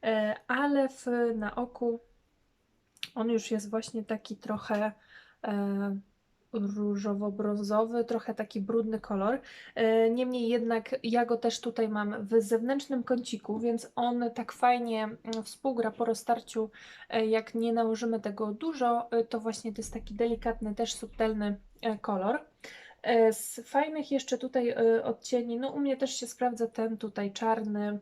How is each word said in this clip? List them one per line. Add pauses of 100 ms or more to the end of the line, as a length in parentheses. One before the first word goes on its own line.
e, (140)
ale
w, (280)
na
oku (1120)
on
już
jest
właśnie
taki
trochę, (520)
e, (520)
różowo-brązowy,
trochę
taki
brudny
kolor. (340)
E,
niemniej
jednak
ja
go
też
tutaj
mam
w
zewnętrznym
kąciku,
więc
on
tak
fajnie,
mm,
współgra
po
roztarciu. (380)
E,
jak
nie
nałożymy
tego
dużo,
e,
to
właśnie
to
jest
taki
delikatny,
też
subtelny, (220)
e,
kolor. (580)
E,
z
fajnych
jeszcze
tutaj,
e,
odcieni,
no
u
mnie
też
się
sprawdza
ten
tutaj
czarny